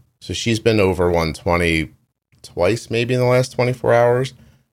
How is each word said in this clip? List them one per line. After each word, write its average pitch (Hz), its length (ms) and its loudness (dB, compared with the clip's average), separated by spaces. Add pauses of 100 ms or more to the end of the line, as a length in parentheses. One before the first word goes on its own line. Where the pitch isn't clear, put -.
(220)
So - 120 -10
she's 113 260 -2
been 110 200 2
over 90 320 2
one 82 220 0
twenty 85 580 0 (520)
twice - 460 -2
maybe 117 240 -2
in 123 60 0
the 123 60 0
last 123 260 2
twenty-four 123 420 -2
hours, 120 400 2 (400)